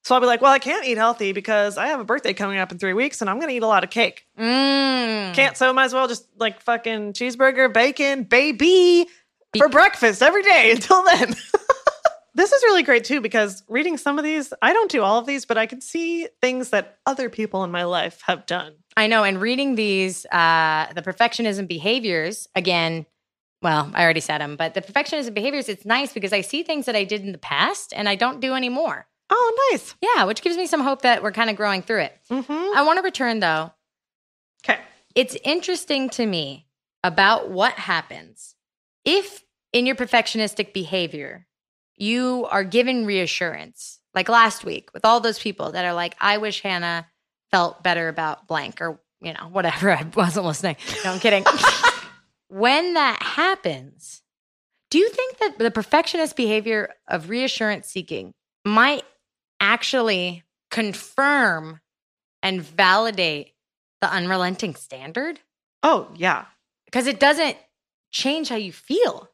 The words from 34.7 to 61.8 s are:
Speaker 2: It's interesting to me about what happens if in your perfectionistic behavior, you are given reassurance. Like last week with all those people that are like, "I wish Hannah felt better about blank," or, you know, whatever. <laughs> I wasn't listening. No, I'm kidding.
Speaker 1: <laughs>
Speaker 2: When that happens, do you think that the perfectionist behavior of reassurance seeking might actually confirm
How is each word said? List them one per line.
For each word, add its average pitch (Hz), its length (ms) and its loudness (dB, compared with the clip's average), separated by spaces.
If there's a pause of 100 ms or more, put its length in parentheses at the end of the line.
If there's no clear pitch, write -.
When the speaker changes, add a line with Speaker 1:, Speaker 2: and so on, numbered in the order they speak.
Speaker 2:
It's 247 280 0
interesting 302 680 -4
to 233 140 -4
me 156 420 -8 (360)
about 196 460 2
what 196 240 0
happens 123 840 -10 (480)
if 381 400 -2 (300)
in 240 120 0
your 262 100 0
perfectionistic 226 800 -2
behavior, 170 720 -8 (480)
you 247 560 -2
are 196 120 0
given 240 420 0
reassurance. 175 920 -6 (140)
Like 185 160 -2
last 226 360 4
week - 280 -10
with - 120 -6
all 233 140 6
those 220 200 -2
people - 340 -6
that 180 120 -4
are 175 80 -2
like, 175 260 -6
"I 202 180 2
wish 214 240 -6
Hannah 170 460 -4 (440)
felt 175 320 0
better 170 240 0
about 156 400 -6
blank," 151 340 -6
or, 165 180 -10 (220)
you 165 120 -12
know, - 180 -14
whatever. 185 400 0
<laughs> 151 80 2
I 156 40 -6 (120)
wasn't 180 300 0
listening. 165 320 -4 (260)
No, 185 100 -4
I'm 185 60 -6
kidding. 202 300 4
Speaker 1:
<laughs> 587 60 2 (920)
Speaker 2:
When 277 440 2
that 277 280 0
happens, 185 1000 -6 (680)
do 285 80 2
you 427 120 6
think 508 300 -4
that 427 200 -2
the 226 100 2
perfectionist 311 680 0
behavior 214 560 -2 (140)
of 170 220 -6
reassurance 226 600 -4
seeking 139 440 -10 (300)
might 247 400 2 (560)
actually 202 840 0 (280)
confirm 208 1120 0 (600)